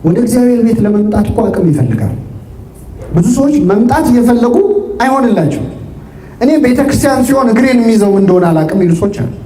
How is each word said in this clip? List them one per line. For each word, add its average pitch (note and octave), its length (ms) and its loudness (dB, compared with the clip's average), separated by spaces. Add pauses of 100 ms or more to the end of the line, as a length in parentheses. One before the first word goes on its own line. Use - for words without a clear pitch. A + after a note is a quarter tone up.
ወደ F3 160 2
እግዚአብሔር B3 420 2
ቤት A3 200 0
ለመምጣት G#3 460 0
እኮ - 140 -2
አቅም G3 260 0
ይፈልጋል። A#2 480 -2 (960)
ብዙ E3+ 200 0
ሰዎች C#4 240 0 (100)
መምጣት A#3+ 420 2
እየፈለጉ A#3+ 480 2 (440)
አይሆንላቸውም። A#3+ 720 0 (720)
«እኔ B3+ 100 2 (100)
ቤተ B3 220 0
ክርስቲያን C4+ 420 0
ሲሆን C4 260 0
እግሬን B3 280 2
የሚይዘው G#3+ 380 2
እንደሆነ F3+ 320 2
አላቅም» D#3+ 340 0
ይሉ E3+ 140 2
ሰዎች G3+ 220 -4
አሉ። - 140 -6 (140)